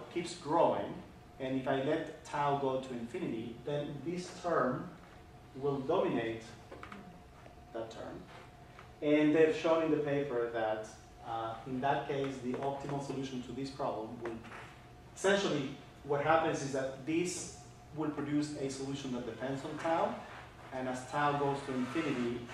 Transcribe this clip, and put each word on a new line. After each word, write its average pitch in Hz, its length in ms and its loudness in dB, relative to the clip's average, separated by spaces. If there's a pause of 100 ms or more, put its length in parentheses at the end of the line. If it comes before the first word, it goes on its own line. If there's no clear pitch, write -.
(120)
keeps - 240 -2
growing, 139 580 4 (460)
and 131 200 0
if 127 60 -4
I 135 160 4
let 156 420 0
tau 143 340 2
go 131 220 2
to 127 100 -6
infinity, 117 680 -4 (100)
then 147 280 -2 (120)
this 180 240 -4 (120)
term - 460 2 (720)
will 135 200 0
dominate 127 640 2 (1300)
that 110 180 -6
term. - 320 -10 (800)
And 151 320 8
they've 160 220 8
shown 165 260 6
in 160 80 4
the 143 80 6
paper 123 540 2
that, 110 340 0 (420)
uh, 113 260 -4 (120)
in 127 140 -4
that 139 280 2
case, 135 340 0
the 123 120 -2
optimal 139 500 -2
solution 131 380 -4
to 127 100 -8
this 135 180 -6
problem 113 380 -4 (140)
will, 117 140 -4 (800)
essentially, 190 560 4 (340)
what 143 180 2
happens 156 400 4
is 135 100 -2
that 131 340 -2
this 170 500 0 (400)
will 151 140 -2
produce 147 480 0
a 135 120 0
solution 135 420 -4
that 120 140 -2
depends 127 380 -4
on 151 140 -6
tau, 165 360 2 (600)
and 131 140 -2
as 123 200 -4
tau 147 300 4
goes 139 180 2 (100)
to 135 60 -2
infinity, 123 680 0 (140)